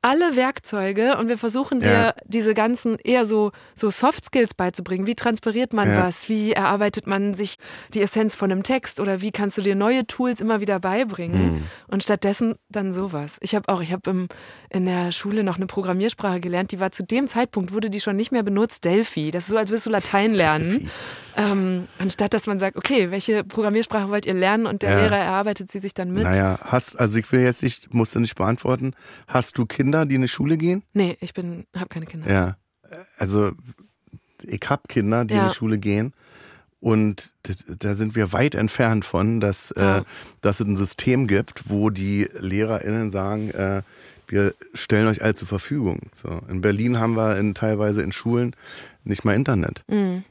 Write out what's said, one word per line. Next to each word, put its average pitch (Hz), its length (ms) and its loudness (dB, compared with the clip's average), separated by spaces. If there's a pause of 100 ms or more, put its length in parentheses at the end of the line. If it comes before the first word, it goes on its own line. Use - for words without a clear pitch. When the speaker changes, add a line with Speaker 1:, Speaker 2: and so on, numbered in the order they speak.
Speaker 1:
alle 294 320 2
Werkzeuge 226 840 0
und 226 100 0
wir 233 80 0
versuchen 240 460 -2
dir 214 100 4
Speaker 2:
Ja. 202 220 4 (120)
Speaker 1:
diese 220 280 0
ganzen 226 500 0
eher 247 220 2
so, 208 260 2 (220)
so 214 160 0
Soft - 340 0
Skills 240 300 0
beizubringen. 185 520 -4
Wie 233 80 -2
transpiriert 233 600 -2
man 208 160 4
Speaker 2:
Ja. 202 160 6
Speaker 1:
was? 180 240 -4
Wie 214 220 0
erarbeitet 202 540 0
man 196 280 0
sich 196 220 -4 (360)
die 214 80 -2
Essenz 214 340 2
von 196 160 0
einem 190 120 0
Text? - 360 -2
Oder 196 220 0
wie 208 100 -2
kannst 202 280 -2
du - 40 -2
dir 196 120 2
neue 226 320 2
Tools 247 340 -2
immer 220 220 0
wieder 196 180 0
beibringen? 180 760 0
Speaker 2:
Mhm. 76 60 -4 (240)
Speaker 1:
Und 196 160 -2
stattdessen 208 520 0 (160)
dann 196 240 -4
sowas. 175 480 -6
Ich 190 120 -2
hab 202 140 -2
auch, 185 140 0
ich 165 100 -4
hab 185 140 -6
im, 185 220 -2 (420)
in 185 160 0
der 175 260 0
Schule 208 320 -2
noch 180 120 0
eine 185 100 -4
Programmiersprache 185 760 -2
gelernt, 175 320 -2
die - 80 -6
war - 120 0
zu - 120 -8
dem 254 220 0
Zeitpunkt, 202 480 -2
wurde 214 160 -2
die 202 100 -4
schon 202 160 -2
nicht 220 160 -2
mehr 240 100 2
benutzt, 208 440 0
Delphi. 170 440 2
Das 170 140 -4
ist 190 60 -4
so, 220 80 2
als 214 120 0
würdest 226 140 0
du 226 60 -2
Latein 202 420 2
lernen. 160 380 4
Speaker 2:
Delphi. 240 180 -2 (520)
Speaker 1:
Ähm, 190 480 0 (100)
anstatt 190 360 0
dass 214 120 0
man 202 120 0
sagt, 190 180 -2
„Okay, 196 340 2
welche 202 340 0
Programmiersprache 208 680 0
wollt 208 160 -2
ihr 185 80 0
lernen?“ 202 320 2
Und - 160 -4
der 196 80 2
Speaker 2:
Ja. 202 80 6
Speaker 1:
Lehrer 202 180 4
erarbeitet 196 560 -2
sie 202 80 -8
sich 196 140 -8
dann 180 180 -4
mit. 196 120 0
Speaker 2:
Naja, 95 380 4
hast, - 380 0
also 110 180 2
ich 107 140 -4
will 127 80 6
jetzt 123 220 2
nicht, - 320 -4
musst 113 200 2
du 117 60 0
nicht 117 140 -2
beantworten. 127 580 0 (340)
Hast - 300 0
du 123 80 2
Kinder, 143 400 2
die 135 120 0
in 131 60 4
die 123 60 2
Schule 151 300 0
gehen? 180 240 0 (100)
Speaker 1:
Nee, 190 280 0
ich 180 120 -10
bin, 175 320 -10 (100)
hab 180 140 -8
keine 165 180 -10
Kinder. 156 240 -8
Speaker 2:
Ja. 95 260 2 (600)
Also 101 360 0 (880)
ich - 260 -8
hab - 200 0
Kinder, 113 360 2
die 107 100 -2
in 104 60 4
Speaker 1:
Ja. 98 80 4
Speaker 2:
die 110 60 0
Schule 110 240 0
gehen. 104 340 0 (680)
Und 107 540 2 (120)
d-, 95 80 -6 (240)
da 104 160 -2
sind 107 220 -2
wir 98 160 0
weit 127 220 0
entfernt 110 500 2
von, 107 360 0
dass, 101 320 -2
äh, 92 100 -4
Speaker 1:
Ja. 98 200 4 (380)
Speaker 2:
dass 104 200 0
es 107 60 0
ein 101 100 2
System 123 500 0
gibt, 98 440 0
wo 104 200 2
die 101 360 0 (120)
LehrerInnen 107 720 -2
sagen, 101 400 -4
äh, 98 320 -2 (440)
„Wir 101 280 2 (200)
stellen 110 320 2
euch 110 160 0
all 107 120 2
zur - 140 -6
Verfügung.“ 104 520 -2 (140)
So. - 340 -8
In 92 140 -4
Berlin 107 360 2
haben 113 180 2
wir 110 200 2
in, 101 180 0
teilweise 104 480 0
in 87 100 -4
Schulen 120 440 -2 (480)
nicht 101 200 -4
mal 104 100 4
Internet. 120 540 0
Speaker 1:
Mhm. 190 420 -2